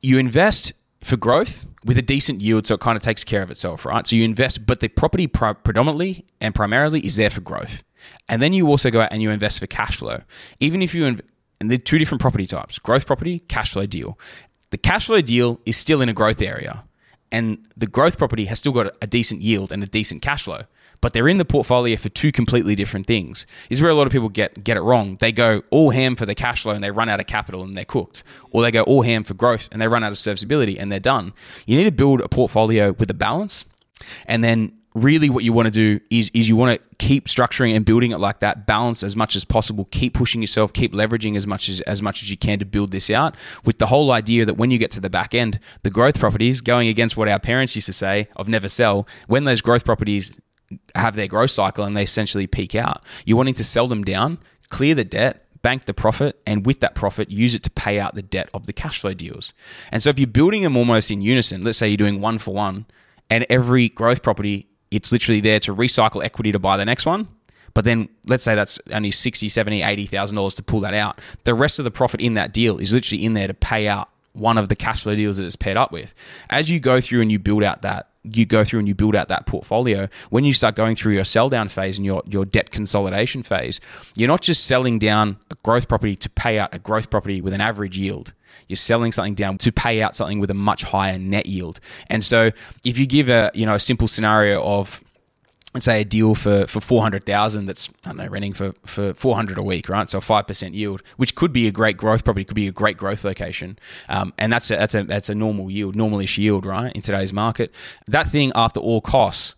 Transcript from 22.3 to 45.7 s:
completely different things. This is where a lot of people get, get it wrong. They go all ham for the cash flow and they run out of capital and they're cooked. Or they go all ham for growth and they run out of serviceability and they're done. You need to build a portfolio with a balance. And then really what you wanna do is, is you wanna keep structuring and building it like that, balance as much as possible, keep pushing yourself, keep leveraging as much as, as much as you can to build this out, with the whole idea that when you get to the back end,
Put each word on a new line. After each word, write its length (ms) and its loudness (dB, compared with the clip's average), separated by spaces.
completely 420 2
different 320 -4
things. 400 -4
This 80 -2
is 60 4
where 80 4
a 20 4
lot 140 4
of 40 0
people 180 0
get, 340 -4
get 140 0
it 40 -2
wrong. 380 2
They 120 0
go 380 2
all 220 6
ham 240 2
for 100 -4
the 80 -4
cash 300 -4
flow 100 -2
and 100 -6
they 60 -4
run 180 -2
out 120 0
of 80 -8
capital 360 -6
and 140 -12
they're 80 -10
cooked. 380 -6
Or 140 2
they 80 2
go 100 2
all 220 6
ham 200 2
for 120 -8
growth 360 0
and 80 -8
they 80 0
run 160 2
out 80 -4
of 60 -4
serviceability 640 0
and 120 -6
they're 80 -4
done. 340 0
You 100 4
need 60 4
to 80 4
build 300 4
a 60 -6
portfolio 640 2
with 180 -2
a 20 -4
balance. 500 -4
And 180 0
then 300 2
really 340 4
what 140 0
you 100 2
wanna 160 4
do 300 2
is, 240 2
is 160 4
you 60 6
wanna 240 4
keep 300 2
structuring 480 2
and 100 2
building 240 4
it 80 -4
like 220 -2
that, 260 -2
balance 380 0
as 120 -4
much 200 -2
as 100 -2
possible, 460 -2
keep 240 -2
pushing 260 0
yourself, 320 0
keep 200 -2
leveraging 440 -2
as 80 -4
much 240 -4
as, 120 -6
as 200 -4
much 220 -6
as 80 -8
you 60 -8
can 200 0
to 80 -4
build 240 -2
this 220 -2
out, 240 0
with 140 2
the 80 2
whole 260 4
idea 340 2
that 100 0
when 160 2
you 80 2
get 100 0
to 100 -6
the 120 -4
back 240 -2
end, 240 0